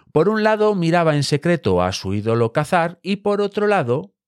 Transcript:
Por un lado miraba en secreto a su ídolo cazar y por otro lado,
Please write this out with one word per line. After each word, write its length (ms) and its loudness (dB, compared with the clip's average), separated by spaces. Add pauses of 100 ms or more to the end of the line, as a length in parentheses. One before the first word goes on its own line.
(120)
Por 160 2
un 140 0
lado 320 2
miraba 420 2
en 60 0
secreto 600 0
a 100 0
su 200 -6
ídolo 400 0
cazar 500 -2
y 140 -4
por 240 -2
otro 260 -2
lado, 480 -2 (140)